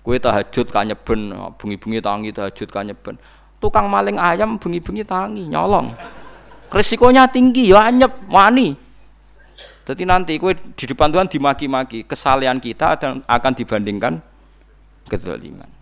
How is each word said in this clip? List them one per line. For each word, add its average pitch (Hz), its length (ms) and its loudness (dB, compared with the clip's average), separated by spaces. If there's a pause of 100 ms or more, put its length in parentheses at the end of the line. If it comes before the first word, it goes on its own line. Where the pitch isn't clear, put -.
Kowe 123 160 -2
tahajud 117 540 -2
kanyeben, 104 640 -4 (240)
bengi-bengi 107 400 -6
tangi 104 320 -4
tahajud 98 400 -10
kanyeben. - 480 -12 (400)
Tukang 208 320 0
maling 202 240 0
ayam 190 400 -2
bengi-bengi 175 480 -8
tangi, 196 460 -8
nyolong. 156 420 -2 (800)
Risikonya 247 560 6
tinggi, 254 400 4
ya 214 240 8
anyep, 254 400 2
wani. 196 480 4 (1040)
Jadi 139 240 -8
nanti 165 320 2
kowe 180 160 0
di - 320 -12
depan 151 240 2
Tuhan 185 160 2
dimaki-maki, 135 800 -2
kesalehan 131 560 0
kita 156 320 -2
akan, 135 320 -8
akan 120 320 2
dibandingkan 104 540 -4 (1000)
kezaliman. 87 560 -10 (140)